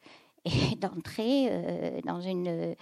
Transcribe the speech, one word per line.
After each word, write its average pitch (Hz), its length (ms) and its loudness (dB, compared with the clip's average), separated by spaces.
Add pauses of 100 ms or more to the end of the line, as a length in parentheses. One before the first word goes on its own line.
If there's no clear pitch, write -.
(460)
et - 280 4
<laughs> - 20 -2
d'entrer, 226 760 2
euh, 175 520 -2
dans 175 180 -4
une 175 600 -2